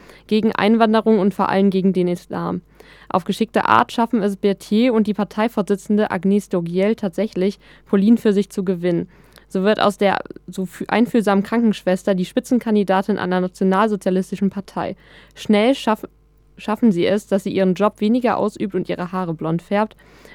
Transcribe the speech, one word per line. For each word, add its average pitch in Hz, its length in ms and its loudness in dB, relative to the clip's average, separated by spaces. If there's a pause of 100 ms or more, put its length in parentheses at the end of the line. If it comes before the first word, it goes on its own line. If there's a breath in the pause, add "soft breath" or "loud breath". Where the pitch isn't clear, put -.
(280 loud breath)
gegen 214 240 2
Einwanderung 220 640 4
und 190 160 2
vor - 140 -2
allem 196 220 2
gegen 190 220 0
den 180 140 0
Islam. 175 540 -6 (480 loud breath)
Auf 185 160 -2
geschickte - 400 -2
Art 110 260 4
schaffen 226 320 -2
es 196 140 -2
Berthier 214 580 0
und 214 140 2
die 208 60 -2
Parteivorsitzende 208 960 -2
Agnès 196 360 0
Dogiel 185 460 -2
tatsächlich, 196 640 -4 (280 soft breath)
Pauline 208 320 4
für 214 140 2
sich 202 180 0
zu 196 140 -6
gewinnen. 175 440 -2 (400 soft breath)
So 190 160 -4
wird 214 160 2
aus 202 180 0
der 196 220 0 (260)
so 185 180 -8
fü-, - 220 -10
einfühlsamen 208 560 2
Krankenschwester 202 720 0
die 185 100 -2
Spitzenkandidatin 208 920 0
einer 180 220 -2
nationalsozialistischen 190 1120 0
Partei. - 440 -8 (400 loud breath)
Schnell 214 400 2
schaff-, - 320 -4 (500)
schaffen 220 340 0
sie 175 160 0
es, 208 220 -2
dass 196 160 0
sie 202 80 -6
ihren 190 220 2
Job 208 260 0
weniger 226 360 0
ausübt - 380 -4
und 185 140 -6
ihre 175 240 -6
Haare 185 200 -4
blond 160 300 -4
färbt, 208 340 -4 (380 loud breath)